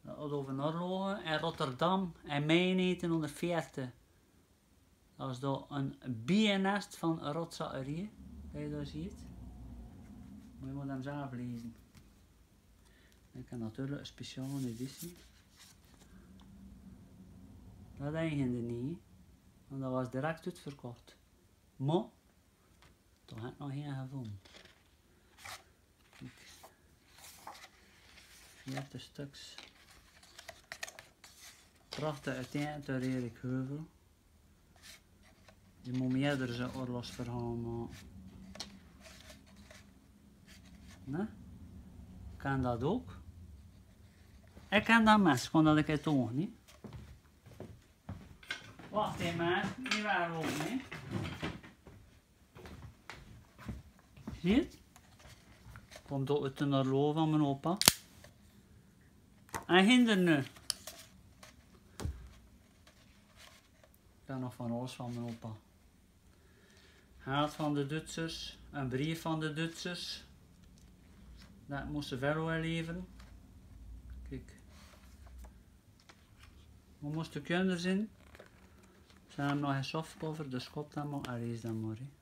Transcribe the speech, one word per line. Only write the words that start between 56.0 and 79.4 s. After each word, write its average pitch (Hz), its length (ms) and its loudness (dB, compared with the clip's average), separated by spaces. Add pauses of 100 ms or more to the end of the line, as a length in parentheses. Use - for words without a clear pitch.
Komt 135 220 0
ook 143 140 4
uit 135 140 -2
de 151 80 4
Norlo 139 480 6
van 156 160 6
mijn 151 140 8
opa. 143 340 2 (1900)
En 185 180 10
hinder 233 320 10
nu. 175 200 8 (3750)
Ik 135 140 -8
heb 131 40 -4
nog 127 160 -4
van 120 160 -2
alles 123 220 0
van 123 200 -6
mijn 120 120 -2
opa. 117 240 -6 (1700)
Haat 147 360 2
van 151 200 0
de 143 140 2
Duitsers, 160 680 -4 (140)
een 139 160 -4
brief 147 340 0
van 160 180 0
de 156 140 0
Duitsers. 165 720 -4 (1400)
Dat 139 220 -4
moest 147 200 -4
ze 135 100 -4
wel 151 280 2
wel 165 140 2
leveren. 165 480 -2 (1200)
Kijk. - 300 -12 (2500)
Hoe 147 140 -4
moest 160 200 -2
de 151 80 -4
kinderen 180 380 4
zijn? 190 300 2 (1160)
Ze - 140 -6